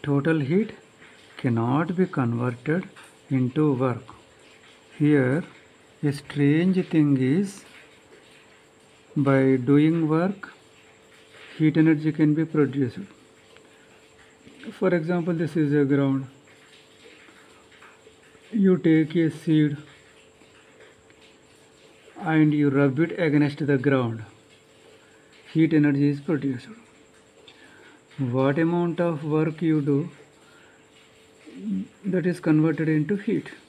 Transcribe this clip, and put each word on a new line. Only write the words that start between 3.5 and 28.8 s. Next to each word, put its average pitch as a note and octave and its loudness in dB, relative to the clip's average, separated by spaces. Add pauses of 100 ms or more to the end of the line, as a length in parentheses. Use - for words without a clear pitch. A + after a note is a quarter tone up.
work. B2 -2 (960)
Here, D3 2 (600)
a C#3+ 0
strange D#3+ 0
thing D3 2
is, D#3 -2 (1500)
by C3+ 2
doing D3+ 2
work, E3+ -2 (1040)
heat D#3 2
energy D#3 2
can D3+ 2
be D#3 0
produced. C#3 -2 (1700)
For F#3 0
example, F3 -2
this D#3+ -4
is D3 0
a D3 4
ground. C3+ 0 (2250)
You F#3+ 4
take D#3+ 2
a D#3+ 2
seed D3+ 0 (2500)
and D#3 4
you D3 2
rub C#3 2
it E3+ -2
against D3 0
the C#3 2
ground. A#2+ -2 (1300)
Heat D#3+ 2
energy D3 2
is C#3+ -4
produced. C#3 -6 (1500)
What C3+ 0
amount E3+ 0